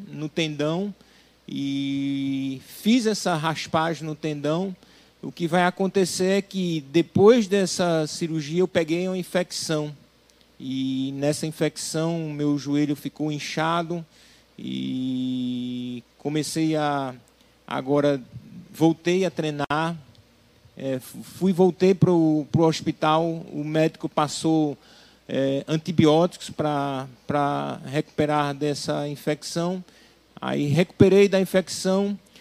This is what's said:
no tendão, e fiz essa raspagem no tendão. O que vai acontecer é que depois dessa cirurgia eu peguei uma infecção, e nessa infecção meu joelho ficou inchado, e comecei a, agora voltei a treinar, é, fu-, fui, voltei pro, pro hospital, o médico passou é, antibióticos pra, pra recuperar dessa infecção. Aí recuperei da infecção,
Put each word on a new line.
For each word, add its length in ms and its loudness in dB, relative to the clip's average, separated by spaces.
no 200 -8
tendão, 640 -2
e 1200 -4
fiz 400 2
essa 300 0
raspagem 720 -2
no 80 -6
tendão. 580 -2
O 80 -10
que 160 -4
vai 200 2
acontecer 720 0
é 40 2
que 500 -2
depois 560 6
dessa 600 0
cirurgia 540 -4
eu 60 4
peguei 420 0
uma 80 -4
infecção, 760 -4
e 600 -4
nessa 280 0
infecção 840 -2
meu 280 0
joelho 380 0
ficou 340 -6
inchado, 760 -4
e 1400 -6
comecei 600 -2
a, 360 -2
agora 540 2
voltei 520 2
a 60 -2
treinar, 640 -2
é, 220 -4
fu-, 240 -14
fui, 280 0
voltei 420 4
pro, 600 4
pro 100 4
hospital, 880 0
o 140 -8
médico 420 0
passou 720 0
é, 400 -2
antibióticos 840 2
pra, 580 -4
pra 600 -2
recuperar 680 0
dessa 540 -4
infecção. 760 -4
Aí 240 -2
recuperei 640 6
da 100 2
infecção, 800 0